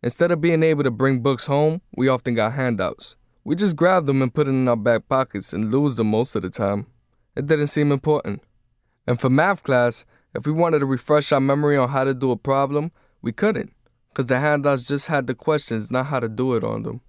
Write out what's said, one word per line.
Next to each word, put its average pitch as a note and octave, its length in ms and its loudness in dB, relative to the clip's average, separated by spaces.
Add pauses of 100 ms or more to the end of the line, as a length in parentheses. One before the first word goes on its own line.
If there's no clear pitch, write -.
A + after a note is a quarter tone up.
Instead E3 280 0
of E3+ 100 0
being D#3+ 220 2
able D#3 200 2
to C3+ 80 2
bring C3 300 0
books C3 260 0
home, D3+ 360 0 (120)
we B2+ 140 0
often B2+ 260 -2
got A2+ 200 0
handouts. A#2 640 -4 (280)
We C#3+ 100 -2
just F3+ 220 0
grabbed F3 300 4
them C3+ 160 2
and B2+ 100 -2
put D3 160 0
it - 20 -2
in C3 180 2
our A#2+ 80 2
back A2+ 320 0
pockets C3 440 -2
and G#2+ 180 -2
lose C3+ 260 0
them A2 120 0
most A2 260 0
of G2+ 80 -2
the F#2 80 -6
time. G2+ 360 -2 (500)
It C#3+ 100 -6
didn't D3 220 2
seem D3 240 2
important. C#3 500 -2 (640)
And B2 140 -2
for C3 100 2
math E3 320 2
class, A#2+ 420 0 (300)
if A#2+ 120 -6
we D3+ 60 -2
wanted D#3+ 280 2
to C#3 60 0
refresh C#3 460 0
our C#3 80 4
memory C#3+ 360 2
on B2+ 120 2
how C3+ 160 0
to C3+ 80 0
do C3 180 0
a A#2+ 60 0
problem, C#3 560 -2 (300)
we A#2+ 100 -4
couldn't, - 400 -2 (420)
'cause C3 120 -2
the B2+ 140 2
handouts C#3+ 460 0
just C#3+ 200 -2
had C#3+ 200 -2
the B2+ 80 -4
questions, A#2+ 560 -2
not B2+ 160 -2
how C#3 140 -2
to A#2 80 -4
do B2 260 -2
it A2+ 100 0
on A2 180 -4
them. A#2 260 -8